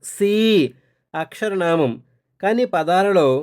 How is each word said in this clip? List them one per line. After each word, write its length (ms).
సి 180
అక్షరనామం, 720
కానీ 220
పదాలలో 520